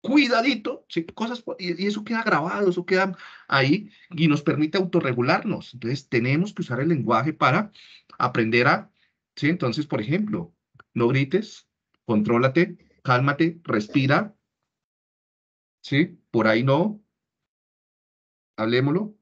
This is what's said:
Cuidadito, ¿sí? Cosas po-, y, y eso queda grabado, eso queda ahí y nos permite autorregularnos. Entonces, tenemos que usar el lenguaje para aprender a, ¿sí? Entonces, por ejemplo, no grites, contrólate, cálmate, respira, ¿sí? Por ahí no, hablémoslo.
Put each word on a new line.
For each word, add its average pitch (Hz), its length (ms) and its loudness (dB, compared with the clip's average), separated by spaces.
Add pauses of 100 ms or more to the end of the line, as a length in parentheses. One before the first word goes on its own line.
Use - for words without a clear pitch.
Cuidadito, 247 880 0
¿sí? 165 160 -6
Cosas 233 340 -8
po-, - 180 -10
y, 175 240 -6
y 202 40 -2
eso 208 180 -4
queda 226 200 -6
grabado, 190 440 0
eso 175 160 -2
queda 190 320 0 (300)
ahí 139 440 0 (200)
y 160 180 2
nos 143 140 2
permite 151 340 0
autorregularnos. 170 960 -2
Entonces, 123 380 -8
tenemos 135 420 0
que - 80 -10
usar 123 200 -4
el 151 80 0
lenguaje 120 440 0
para 156 400 0 (460)
aprender 120 480 2
a, 185 260 0 (420)
¿sí? 143 140 -2
Entonces, 147 380 -2
por 120 160 -4
ejemplo, 147 500 -4 (420)
no 120 120 2
grites, 139 600 -2 (380)
contrólate, 120 680 2 (280)
cálmate, 139 580 0
respira, 135 760 0 (1400)
¿sí? 143 380 0 (140)
Por 110 160 2
ahí 113 160 4
no, 160 360 0 (1600)
hablémoslo. 139 640 0